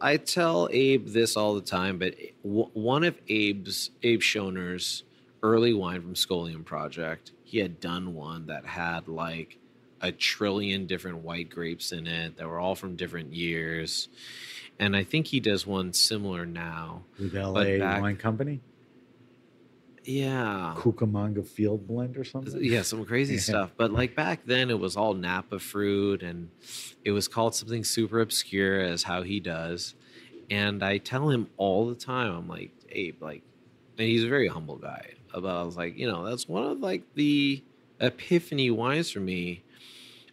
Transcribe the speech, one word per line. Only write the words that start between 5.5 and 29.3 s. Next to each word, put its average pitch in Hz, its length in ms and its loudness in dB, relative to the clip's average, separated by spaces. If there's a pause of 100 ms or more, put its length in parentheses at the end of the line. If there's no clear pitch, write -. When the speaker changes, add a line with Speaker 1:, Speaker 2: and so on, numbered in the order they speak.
Speaker 1:
wine 90 300 0
from 90 120 -10
Scholium 85 520 -2
Project, 80 680 -6 (120)
he 113 140 -2
had 90 220 -2
done 87 340 -6
one 80 340 -10
that 76 180 -10
had, 85 420 -4
like, 82 500 -8 (440)
a 90 100 -2
trillion 98 760 0
different 90 320 -6
white 85 300 -8
grapes 85 440 -6
in 82 140 -8
it 82 300 -6
that 82 100 -10
were 82 140 -6
all 92 140 0
from 92 200 -8
different 82 380 -8
years. 82 760 -2 (720)
And 101 160 2
I 98 100 4
think 156 240 0
he 131 120 2
does 104 260 2
one 95 280 -2
similar 98 500 0
now. 85 600 -8 (140)
Speaker 2:
With 95 140 -4
Speaker 1:
But 98 80 -4
Speaker 2:
L 98 180 0
A 98 200 6
Speaker 1:
back 101 240 2
Speaker 2:
Wine 101 140 0
Company? 127 440 0 (1400)
Speaker 1:
Yeah. 123 720 0
Speaker 2:
Cucamonga 104 720 2
Field 104 400 0
Blend 123 320 -4
or 131 60 -4
something? 135 380 -6
Speaker 1:
Yeah, 117 200 4
some 110 240 -4
crazy 127 280 2
Speaker 2:
<laughs> - 20 2
Yeah. 95 40 2
Speaker 1:
stuff. 101 360 2
But, 101 160 2
like, 123 220 2
back 165 300 -2
then, 127 260 2
it 110 80 2
was 92 180 -2
all 104 180 2
Napa 92 440 -2
fruit, 101 640 0
and 85 280 -8 (540)
it 104 80 2
was 101 160 2
called 113 260 2
something 113 300 -4
super 113 360 2
obscure 98 600 2
as 85 240 0
how 90 180 -2
he 98 180 -2